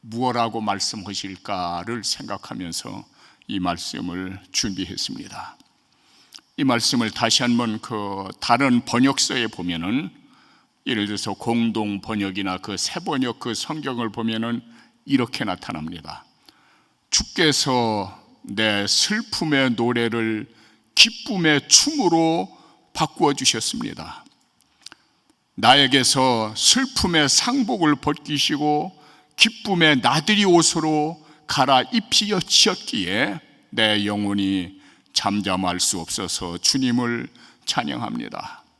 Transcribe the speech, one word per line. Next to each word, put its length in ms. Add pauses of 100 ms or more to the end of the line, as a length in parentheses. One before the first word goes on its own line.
무엇라고 600
말씀하실까를 1400
생각하면서 1000 (440)
이 120
말씀을 800 (120)
준비했습니다. 1040 (1000)
이 60
말씀을 480
다시 320
한번 380
그 460 (120)
다른 460
번역서에 640
보면은, 600 (800)
예를 200
들어서 260
공동 680
번역이나 580
그 180
새 240
번역 380
그 140
성경을 580
보면은 500 (440)
이렇게 380
나타납니다. 800 (840)
"주께서 1120 (180)
내 460
슬픔의 840
노래를 800 (440)
기쁨의 720
춤으로 880 (380)
바꾸어 400
주셨습니다. 920 (1300)
나에게서 1000
슬픔의 720
상복을 680
벗기시고 1080 (320)
기쁨의 640
나들이 480
옷으로 800 (220)
갈아입히셨기에 1900 (320)
내 340
영혼이 720 (340)
잠잠할 640
수 200
없어서 600
주님을 680 (380)
찬양합니다." 960 (160)